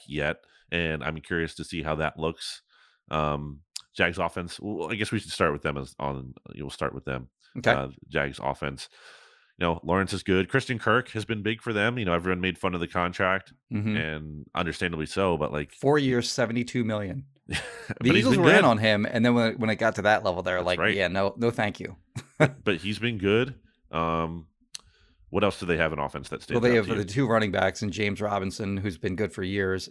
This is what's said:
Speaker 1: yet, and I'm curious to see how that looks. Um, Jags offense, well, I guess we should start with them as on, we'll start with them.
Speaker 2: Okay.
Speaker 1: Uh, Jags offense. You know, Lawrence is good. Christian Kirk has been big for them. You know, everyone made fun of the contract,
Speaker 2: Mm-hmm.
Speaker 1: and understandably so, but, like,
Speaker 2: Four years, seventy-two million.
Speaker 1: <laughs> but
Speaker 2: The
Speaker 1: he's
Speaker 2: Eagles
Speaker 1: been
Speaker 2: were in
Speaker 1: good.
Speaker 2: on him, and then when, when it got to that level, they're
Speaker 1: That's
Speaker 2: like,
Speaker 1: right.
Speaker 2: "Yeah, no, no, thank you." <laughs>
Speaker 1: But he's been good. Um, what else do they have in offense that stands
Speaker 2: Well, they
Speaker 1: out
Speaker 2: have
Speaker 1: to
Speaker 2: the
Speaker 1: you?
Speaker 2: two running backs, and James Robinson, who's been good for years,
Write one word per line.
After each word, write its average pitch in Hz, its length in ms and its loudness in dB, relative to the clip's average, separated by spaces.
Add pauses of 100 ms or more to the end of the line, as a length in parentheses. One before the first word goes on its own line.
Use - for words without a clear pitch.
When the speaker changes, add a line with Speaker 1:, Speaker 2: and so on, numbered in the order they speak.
Speaker 1:
yet, 73 300 -4 (340)
and 80 320 -2
I'm 78 180 -6
curious 85 340 -4
to 82 80 -10
see 80 200 -8
how 78 120 -2
that 78 220 -2
looks. - 460 -6 (480)
Um, 73 480 -2 (360)
Jags 87 220 2
offense, 87 420 -4
well, 87 320 -6
I 117 40 -4
guess 104 160 -2
we 110 80 0
should - 120 -10
start 82 200 2
with 71 100 -4
them 71 160 -2
as 65 220 -8
on, 67 340 -6 (220)
we'll 71 160 -10
start - 240 -4
with 67 100 -12
them. 64 240 -6 (300)
Speaker 2:
Okay. - 120 2
Speaker 1:
Uh, 67 180 0 (180)
Jags 71 340 -2
offense. 69 480 -6 (680)
You 87 80 2
know, 82 160 0
Lawrence 92 300 0
is 92 100 -4
good. 95 260 2
Christian 127 300 0
Kirk 117 300 2
has 107 160 -8
been 104 180 -4
big 110 180 -2
for 117 120 -4
them. 113 260 0
You 107 60 -2
know, 87 80 2
everyone 90 280 0
made 92 160 0
fun 90 160 -2
of 90 60 -2
the 87 80 -2
contract, 92 640 0 (180)
Speaker 2:
Mm-hmm. 107 260 -2
Speaker 1:
and 78 480 -6 (100)
understandably 82 500 -2
so, 92 320 2
but, 73 140 -2
like, 73 220 -6
Speaker 2:
Four 147 260 2
years, 123 320 0
seventy-two 120 520 -2
million. 107 420 -4 (100)
Speaker 1:
<laughs> - 120 -20
but 82 120 -4 (420)
Speaker 2:
The 120 80 4
Speaker 1:
he's 165 100 6
Speaker 2:
Eagles 247 180 4
Speaker 1:
been 175 80 6
Speaker 2:
were 160 40 8
in 180 80 10
Speaker 1:
good. 190 80 8
Speaker 2:
on 117 140 6
him, 107 260 4
and 113 180 0
then 120 120 6
when, 113 240 2
when 110 100 2
it 107 60 2
got 113 200 2
to 104 80 -4
that 104 200 6
level, 92 180 0
they're 90 140 0
Speaker 1:
That's 90 100 0
Speaker 2:
like, 90 140 2
Speaker 1:
right. 98 160 4
Speaker 2:
"Yeah, 95 120 2
no, 95 300 0
no, 117 140 2
thank 107 280 -2
you." - 180 -12 (420)
<laughs> 139 240 2
Speaker 1:
But 92 140 2
he's 101 200 -4
been 113 220 -2
good. 113 340 2 (380)
Um, 82 540 -2 (840)
what 98 120 0
else 98 160 2
do 95 60 -8
they 87 120 2
have 80 160 2
in 76 60 -6
offense 69 300 -6
that - 140 -8
stands 120 180 0
Speaker 2:
Well, 120 100 4
they 117 60 6
Speaker 1:
out 104 80 2
Speaker 2:
have - 20 -8
Speaker 1:
to 113 60 -2
Speaker 2:
the 101 60 -2
Speaker 1:
you? 101 60 -2
Speaker 2:
two 117 220 -2
running 110 240 2
backs, 95 300 0
and 104 100 -2
James 101 300 -2
Robinson, 101 560 -2
who's 95 220 -4
been 92 160 -4
good 101 180 -2
for 104 100 -8
years, 95 480 0